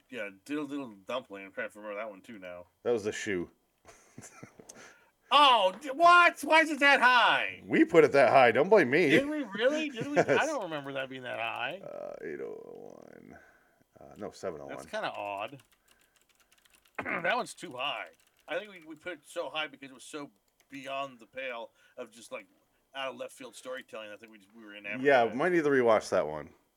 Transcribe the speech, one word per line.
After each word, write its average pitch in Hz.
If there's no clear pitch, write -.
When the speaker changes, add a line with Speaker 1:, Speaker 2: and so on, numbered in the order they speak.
Speaker 1:
Yeah, 110
Diddle 147
Diddle 135
Dumpling. 117
I'm 98
trying 113
to 104
remember 104
that 113
one 95
too 110
now. 90
Speaker 2:
That 117
was 110
the 104
shoe. 90
<laughs> -
Speaker 1:
Oh, 240
d-, 302
what? 339
Why 311
is 320
it 269
that 285
high? 156
Speaker 2:
We 165
put 165
it 139
that 135
high. 123
Don't 135
blame 190
me. 156
Speaker 1:
Did 277
we 302
really? 294
Did 247
we? 294
Speaker 2:
<laughs> -
Yes. 165
Speaker 1:
I 135
don't 285
remember 147
that 135
being 131
that 117
high. 117
Speaker 2:
Uh, 50
eight 73
oh 50
one. 50
Uh, 69
no, 95
seven 87
oh 71
one. 67
Speaker 1:
That's 67
kinda 202
odd. 107
<clears throat> -
That 196
one's 220
too -
high. 120
I 160
think 208
we, 175
we 156
put 175
it 147
so 160
high 156
because 139
it 131
was 123
so 147
beyond 135
the 113
pale 123
of 120
just, 113
like, 107
out 135
of 123
left 127
field 123
storytelling. 123
I 101
think 110
we 110
just, 101
we 113
were 104
enamored 104
Speaker 2:
Yeah, 135
Speaker 1:
with 110
it. 110
Speaker 2:
might 175
need 165
to 147
rewatch 120
that 87
one. 76